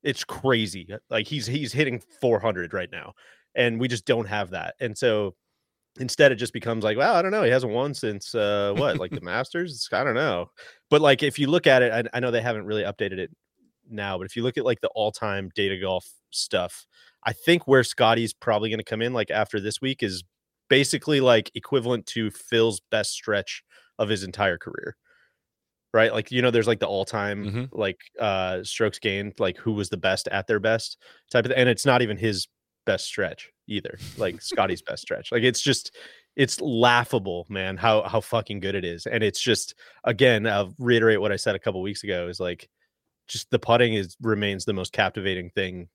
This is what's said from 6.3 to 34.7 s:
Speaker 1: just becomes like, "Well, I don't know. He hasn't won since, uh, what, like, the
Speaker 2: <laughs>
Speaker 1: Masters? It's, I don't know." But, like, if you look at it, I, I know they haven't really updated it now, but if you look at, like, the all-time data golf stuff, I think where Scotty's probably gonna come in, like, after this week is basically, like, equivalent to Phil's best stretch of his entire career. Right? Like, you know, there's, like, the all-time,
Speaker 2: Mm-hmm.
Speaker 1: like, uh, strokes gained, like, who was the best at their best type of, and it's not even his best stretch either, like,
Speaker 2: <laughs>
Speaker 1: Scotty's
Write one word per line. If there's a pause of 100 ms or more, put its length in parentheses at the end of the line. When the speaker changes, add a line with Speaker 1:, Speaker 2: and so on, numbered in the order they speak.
Speaker 1:
just
becomes
like,
"Well,
I
don't
know.
He
hasn't
won
since,
uh,
what,
like,
the
Speaker 2:
<laughs>
Speaker 1:
Masters?
It's,
I
don't
know." (380)
But,
like,
if
you
look
at
it,
I,
I
know
they
haven't
really
updated
it (580)
now,
but
if
you
look
at,
like,
the
all-time
data
golf (260)
stuff, (380)
I
think
where
Scotty's
probably
gonna
come
in,
like,
after
this
week
is (460)
basically,
like,
equivalent
to
Phil's (100)
best
stretch (340)
of
his
entire
career. (960)
Right?
Like,
you
know,
there's,
like,
the
all-time,
Speaker 2:
Mm-hmm. (160)
Speaker 1:
like, (200)
uh,
strokes
gained,
like,
who
was
the
best
at
their
best (340)
type
of,
and
it's
not
even
his (360)
best
stretch (180)
either, (200)
like,
Speaker 2:
<laughs>
Speaker 1:
Scotty's